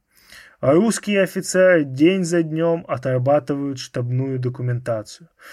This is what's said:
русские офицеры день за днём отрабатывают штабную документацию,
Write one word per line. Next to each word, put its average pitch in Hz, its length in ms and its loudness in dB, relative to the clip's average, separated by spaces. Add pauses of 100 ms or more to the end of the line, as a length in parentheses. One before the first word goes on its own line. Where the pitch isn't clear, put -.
(600)
русские 196 640 2
офицеры 185 600 2
день 151 400 2
за 170 220 0
днём 165 420 -2
отрабатывают 139 920 -2
штабную 131 580 -4
документацию, 123 880 -6 (240)